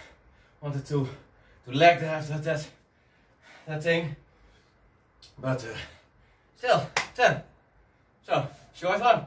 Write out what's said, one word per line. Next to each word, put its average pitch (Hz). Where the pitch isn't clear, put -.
wanted 139
to, 139
to 123
leg 165
the 160
half 156
that, 151
that, 156
that 151
thing. 165
But, 127
uh, 113
still, -
ten. 214
So, 143
short 190
one. 220